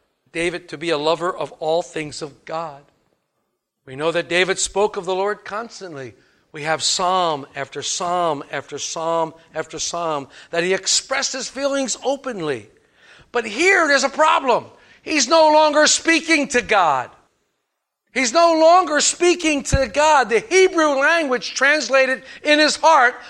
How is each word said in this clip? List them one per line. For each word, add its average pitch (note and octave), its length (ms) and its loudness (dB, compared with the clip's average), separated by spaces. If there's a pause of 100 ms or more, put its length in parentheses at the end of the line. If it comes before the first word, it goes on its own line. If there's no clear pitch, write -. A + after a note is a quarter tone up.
(320)
David E3+ 380 -6
to D3+ 80 -12
be E3 100 -8
a D#3+ 80 0
lover D#3+ 400 -2
of C#3+ 240 -10
all D#3+ 220 -2
things D#3 400 -10
of C#3 240 -14
God. D#3 400 -12 (960)
We C3 120 -16
know D#3 160 -2
that E3 160 -4
David F3+ 300 0
spoke G3+ 380 -2
of G3 80 -10
the F#3 100 -4
Lord G3 300 -6
constantly. F3+ 720 -14 (380)
We D3+ 120 -12
have D#3 180 -2
psalm F3 720 0
after C#3 260 -10
psalm E3+ 720 -2
after D3 260 -10
psalm E3 580 -4 (200)
after D#3 240 -10
psalm D#3 500 -6 (220)
that E3+ 140 -2
he F#3 100 0
expressed - 580 -4
his B3+ 160 -10
feelings C4+ 540 -4
openly. G3+ 680 -6 (600)
But A#3 140 -4
here E4 420 2
there's C#4 160 2
a C4+ 60 0
problem. C4+ 600 0 (340)
He's C#4+ 260 -2
no D#4+ 220 6
longer D4+ 360 4
speaking D#4 600 0
to A#3+ 140 0
God. E3+ 480 0 (1000)
He's B3 200 -2
no E4+ 220 4
longer D#4+ 460 4
speaking E4 640 0
to C4+ 220 0
God. D4 420 4
The G#3+ 120 2
Hebrew E4+ 540 4
language C#4+ 600 0
translated C4 680 0 (180)
"in D4 160 2
his D4+ 160 4
heart" C#4 400 4 (160)